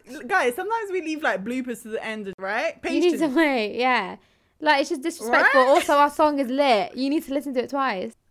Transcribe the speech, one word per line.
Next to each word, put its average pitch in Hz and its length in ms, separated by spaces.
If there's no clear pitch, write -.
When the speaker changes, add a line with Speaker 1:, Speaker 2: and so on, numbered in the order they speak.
Speaker 1:
<laughs> 247 40
guys, 254 280
sometimes 403 360
we 359 120
leave, 311 200
like, 208 220
bloopers 247 380
to 220 60
the 214 140
end, 214 360
right? 214 460
Speaker 2:
You 370 60
need 349 120
to 285 60
Speaker 1:
Patience. 294 180
Speaker 2:
wait, 262 400
yeah. 233 400
Like, 302 200
it's 269 80
just 294 140
disrespectful. 269 580
Speaker 1:
Right? 254 80
Speaker 2:
Also, 320 240
our 285 160
song 294 300
is 254 100
lit. 262 480
You 269 140
need 311 140
to 269 100
listen 277 200
to 240 100
it 240 60
twice. 226 440